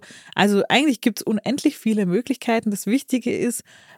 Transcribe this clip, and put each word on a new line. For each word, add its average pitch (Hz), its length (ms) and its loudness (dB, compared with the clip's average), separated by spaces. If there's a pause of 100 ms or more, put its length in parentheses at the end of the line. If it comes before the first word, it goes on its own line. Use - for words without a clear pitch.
(360)
Also 202 340 2
eigentlich 262 320 2
gibt's - 200 0
unendlich 247 560 -2
viele 214 280 0
Möglichkeiten. 226 640 -2
Das 202 140 -6
Wichtige 240 500 -2
ist, - 280 -4 (340)